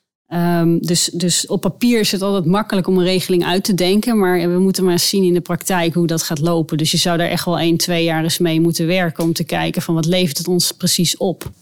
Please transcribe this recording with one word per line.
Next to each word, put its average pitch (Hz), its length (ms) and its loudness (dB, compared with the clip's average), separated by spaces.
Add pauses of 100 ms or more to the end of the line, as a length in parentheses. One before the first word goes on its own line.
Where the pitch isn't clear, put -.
(260)
Ehm, 170 520 2
dus, 170 340 -2
dus 175 340 -2
op 202 140 -2
papier 233 400 0
is 208 120 0
het 190 100 -2
altijd 196 220 0
makkelijk 196 420 0
om 190 120 2
een 180 60 4
regeling 180 400 0
uit 185 200 0
te 214 100 0
denken. 208 440 2
Maar 180 340 2
we 175 60 2
moeten 190 260 2
maar 185 80 4
eens 170 160 0
zien 196 160 2
in 180 100 4
de 180 60 2
praktijk 170 540 -2
hoe 175 120 2
dat 160 160 -2
gaat 156 160 -6
lopen. 165 400 0
Dus 156 120 0
je - 60 0
zou 170 220 0
daar 170 100 0
echt - 160 -4
wel 170 140 -2
één, 165 180 0
twee 170 280 0
jaar 160 180 0
eens 165 160 -2
mee 160 220 2
moeten 165 260 0
werken 175 380 0
om 165 80 0
te 165 120 -4
kijken 170 380 -4
van, 170 120 -2
wat 160 120 0
levert 180 320 0
het 165 100 -6
ons 175 240 0
precies - 440 -2
op? - 340 -4 (120)